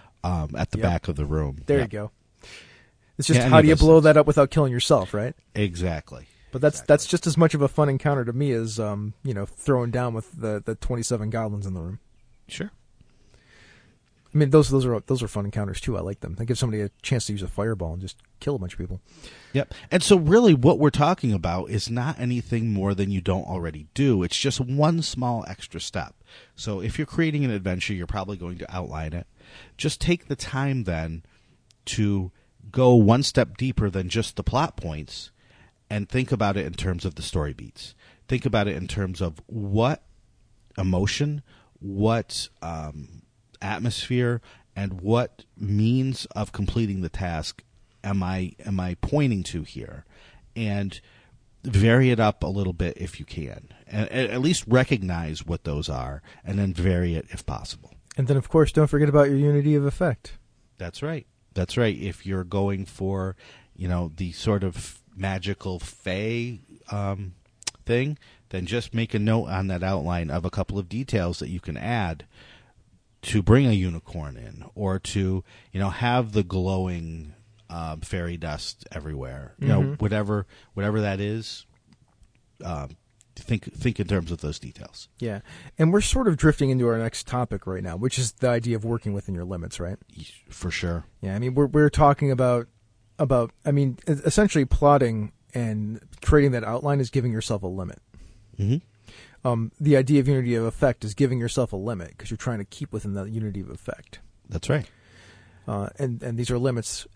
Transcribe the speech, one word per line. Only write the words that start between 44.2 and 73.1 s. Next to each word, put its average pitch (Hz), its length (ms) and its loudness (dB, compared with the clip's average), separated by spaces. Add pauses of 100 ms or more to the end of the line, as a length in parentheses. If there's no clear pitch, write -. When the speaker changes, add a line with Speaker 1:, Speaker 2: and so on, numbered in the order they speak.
Speaker 1:
and 92 260 -6
what 113 440 0 (120)
means 113 680 0 (100)
of 104 160 -4
completing 101 500 -2
the 87 80 -4
task 82 540 -6 (400)
am 101 180 -2
I, 92 340 -2 (120)
am 98 140 -2
I 90 200 -4
pointing 127 440 0
to 82 180 -6
here? - 420 -14 (520)
And 101 440 -4 (600)
vary 117 480 6
it 117 80 4
up 107 240 2
a 73 60 -2
little 95 240 -2
bit 85 240 -4
if - 240 -10
you 73 40 -12
can. 60 440 -12 (180)
And, 107 220 -2
and 120 240 -2
at 127 80 -2
least 160 260 2
recognize 92 800 2
what 82 160 -4
those 73 260 -4
are, 67 340 -8 (220)
and 98 140 -2
then 95 160 0
vary 87 400 2
it 80 160 -4
if - 160 -12
possible. - 480 -10 (220)
Speaker 2:
And 135 100 0
then, 143 100 4
of 131 120 -2
course, 156 240 4
don't 151 160 4
forget 147 200 4
about 143 200 6
your 139 100 2
unity 147 380 4
of 139 100 2
effect. - 520 -4 (400)
Speaker 1:
That's 87 220 -10
right. 151 260 -8 (280)
That's - 220 -4
right. 110 200 2
If 87 300 -8
you're 95 180 -2
going 98 400 -2
for, 95 520 -6 (400)
you 92 100 -6
know, 87 300 0
the 90 160 -6
sort 101 320 0
of - 360 -8 (140)
magical 95 640 -6
fae, 110 800 -6 (320)
um, 98 440 -6 (520)
thing, 131 320 0 (300)
then 92 180 -6
just 113 260 -4
make 113 220 -2
a 107 60 0
note 110 260 2
on 95 220 -2
that 90 160 -2
outline 87 480 -2
of 82 120 -2
a 87 60 -2
couple 98 300 -4
of 90 80 -10
details 98 500 -2
that 67 100 -8
you 87 120 -6
can 78 160 -8
add 87 500 -4 (960)